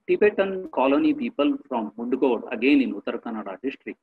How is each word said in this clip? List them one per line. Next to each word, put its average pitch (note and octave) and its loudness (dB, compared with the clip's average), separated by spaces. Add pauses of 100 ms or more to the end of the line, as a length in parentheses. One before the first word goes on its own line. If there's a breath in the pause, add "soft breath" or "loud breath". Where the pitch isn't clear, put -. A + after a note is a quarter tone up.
Tibetan F#3+ 2
colony C#3+ 4
people C#3 0 (120)
from A2 -4
Mundgod, A#2+ 0 (100)
again C3 4
in G#2+ -2
Uttara G#2+ -8
Kannada G#2 -10
district, - -10